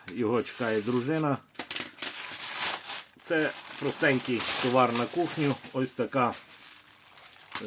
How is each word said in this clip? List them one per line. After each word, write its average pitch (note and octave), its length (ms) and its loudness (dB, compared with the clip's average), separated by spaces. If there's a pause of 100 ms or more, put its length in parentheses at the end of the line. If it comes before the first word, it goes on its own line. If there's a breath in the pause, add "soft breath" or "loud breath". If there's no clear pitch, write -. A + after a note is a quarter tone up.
(140 loud breath)
його A2 300 2
чекає A2 380 0
дружина. C3 560 0 (1900)
Це D#3 280 2 (280)
простенький C3 640 2 (200)
товар B2 320 6
на A#2+ 120 4
кухню. D3+ 500 0 (180)
Ось C3 200 -2
така, C3 400 2 (1300)
е, G#2+ 60 -6